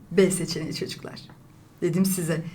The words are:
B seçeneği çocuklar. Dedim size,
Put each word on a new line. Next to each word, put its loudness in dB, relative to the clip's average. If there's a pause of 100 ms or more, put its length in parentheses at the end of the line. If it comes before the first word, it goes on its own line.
(100)
B 6
seçeneği -4
çocuklar. -8 (640)
Dedim 4
size, 0 (120)